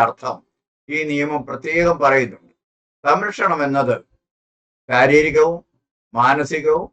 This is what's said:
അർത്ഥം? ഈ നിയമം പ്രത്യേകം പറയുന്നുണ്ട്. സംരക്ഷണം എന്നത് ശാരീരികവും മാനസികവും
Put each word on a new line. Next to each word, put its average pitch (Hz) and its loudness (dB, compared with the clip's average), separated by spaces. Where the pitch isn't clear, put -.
അർത്ഥം? 117 -6
ഈ 147 -6
നിയമം 147 -4
പ്രത്യേകം 160 -2
പറയുന്നുണ്ട്. 135 0
സംരക്ഷണം 196 0
എന്നത് 135 0
ശാരീരികവും 151 4
മാനസികവും 147 0